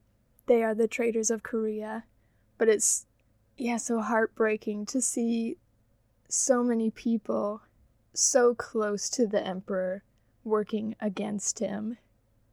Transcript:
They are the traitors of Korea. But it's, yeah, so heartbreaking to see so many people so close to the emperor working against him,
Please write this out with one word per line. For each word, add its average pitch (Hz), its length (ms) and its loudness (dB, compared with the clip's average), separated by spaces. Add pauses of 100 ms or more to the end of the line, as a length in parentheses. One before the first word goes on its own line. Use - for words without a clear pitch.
(460)
They 233 160 6
are 220 120 0
the 220 140 2
traitors 226 420 -2
of 220 120 -2
Korea. 220 640 -4 (540)
But 220 100 4
it's, - 380 4 (500)
yeah, 240 220 -2
so 226 220 -2
heartbreaking 220 840 0
to 262 160 -2
see 233 540 0 (720)
so - 340 2
many 226 280 2
people 220 720 -2 (500)
so 240 420 4
close 208 560 -4
to 240 160 2
the 202 200 0
emperor 190 560 -4 (420)
working 214 560 -2
against 208 600 -4
him, 214 360 -6 (560)